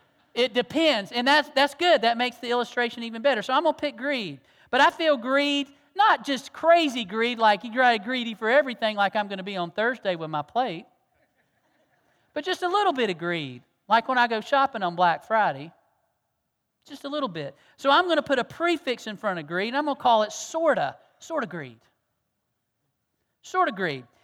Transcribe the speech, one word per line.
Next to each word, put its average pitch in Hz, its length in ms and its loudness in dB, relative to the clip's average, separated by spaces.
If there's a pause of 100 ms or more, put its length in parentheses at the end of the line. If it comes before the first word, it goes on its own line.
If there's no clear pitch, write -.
(340)
It 247 200 0
depends, 240 580 0
and 240 160 -2
that's, 294 220 4
that's - 260 0
good. 330 260 4
That 233 160 2
makes 247 200 -2
the 240 120 -8
illustration 240 540 -2
even 226 180 -10
better. 240 200 2
So 254 120 -4
I'm 294 100 2
gonna 311 100 2
pick 294 240 -6
greed. 226 420 -4 (320)
But 254 100 4
I 320 80 6
feel 320 280 2
greed, 277 500 0 (280)
not 370 300 4
just 262 280 -6
crazy 311 520 4
greed, 226 320 -2
like 214 260 4
you 233 100 -12
gotta 247 260 2
greedy 233 340 -4
for 220 160 -4
everything, 240 460 2
like 202 200 0
I'm 208 120 -2
gonna 190 160 -8
be 196 140 -8
on 170 140 -4
Thursday 214 440 -2
with 160 140 -8
my 151 120 -4
plate, 220 440 -4 (1500)
but 294 120 -8
just 370 180 -4
a 359 40 0
little 381 260 2
bit 240 160 -2
of 175 80 -6
greed, 156 440 -6 (280)
like 226 180 2
when 262 100 0
I 240 100 4
go 220 120 -2
shopping 269 440 0
on 175 120 -2
Black 170 320 2
Friday, 170 440 0 (1160)
just 285 160 -18
a 285 60 -10
little 277 200 -4
bit. 160 260 -10 (220)
So 277 140 2
I'm 349 160 4
gonna 320 160 2
put 262 160 0
a 226 40 0
prefix 311 640 -4
in 214 120 -10
front 190 200 -4
of 151 100 -10
greed, 180 200 -2
and 247 100 -4
I'm 302 80 -2
gonna 285 140 -4
call 226 240 4
it 208 80 -4
sorta, 247 640 0 (240)
sorta 302 260 -6
greed. 139 340 -12 (1600)
Sorta 359 300 0
greed. 160 340 -4 (180)